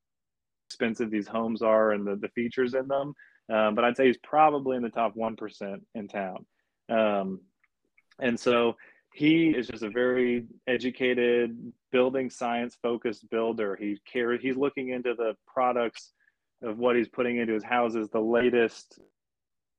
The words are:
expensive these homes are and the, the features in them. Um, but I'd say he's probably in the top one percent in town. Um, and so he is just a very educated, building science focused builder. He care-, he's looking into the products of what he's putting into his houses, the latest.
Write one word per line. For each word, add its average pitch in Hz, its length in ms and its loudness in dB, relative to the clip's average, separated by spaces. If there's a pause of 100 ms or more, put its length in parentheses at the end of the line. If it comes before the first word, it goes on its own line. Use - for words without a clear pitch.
(680)
expensive 113 420 -4
these 107 180 -4
homes 113 340 -4
are 110 300 4
and 101 140 -2
the, 101 100 -2
the 104 120 -8
features 123 460 -2
in 131 140 -2
them. 139 260 -4 (380)
Um, 107 220 2
but 120 100 2
I'd 120 120 2
say 135 100 4
he's 120 120 4
probably 147 580 2
in 123 60 -4
the 117 60 -4
top 110 280 -2
one 113 180 -4
percent 101 500 -12 (120)
in 104 100 -10
town. 95 400 -8 (420)
Um, 101 520 0 (800)
and 120 180 -2
so 120 380 2 (360)
he 160 380 4
is 123 180 0
just 117 140 -10
a 107 80 -4
very 123 560 0 (220)
educated, 120 1040 0 (180)
building 131 400 2
science 120 520 -4
focused 117 480 -4
builder. 113 460 -2
He 104 220 -6 (120)
care-, 120 280 0
he's 127 180 -2
looking 135 340 -2
into 123 240 -2
the 110 200 -2 (120)
products 123 680 -2 (500)
of 113 160 -6
what 120 180 2
he's 113 120 2
putting 120 300 -2
into 113 160 0
his 104 100 -4
houses, 117 460 0
the 113 100 0
latest. 117 800 0 (800)